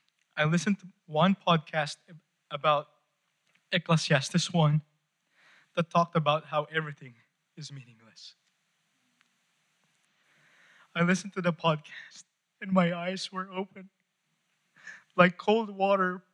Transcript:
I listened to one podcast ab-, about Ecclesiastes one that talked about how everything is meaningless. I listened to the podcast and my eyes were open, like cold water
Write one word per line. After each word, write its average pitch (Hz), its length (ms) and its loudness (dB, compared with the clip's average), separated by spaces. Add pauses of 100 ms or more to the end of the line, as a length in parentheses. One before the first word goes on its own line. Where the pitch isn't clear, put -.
(360)
I 151 100 0
listened 175 340 0
to 175 80 -20 (180)
one 160 300 2
podcast 156 640 -2 (120)
ab-, 165 80 -20 (340)
about 151 360 0 (840)
Ecclesiastes 160 840 0
one 156 280 2 (920)
that 170 140 -2
talked 170 260 0
about 156 300 0
how 151 280 -4
everything 147 400 -8 (420)
is 143 160 -16
meaningless. 117 600 -20 (2500)
I 170 80 2
listened 185 300 0
to 190 80 -6
the 175 120 0
podcast - 720 -4 (380)
and 196 100 -10
my 175 220 2
eyes 180 380 -8
were 190 220 -8
open, 190 360 -10 (1300)
like 180 220 6
cold 220 320 0
water 190 540 0 (100)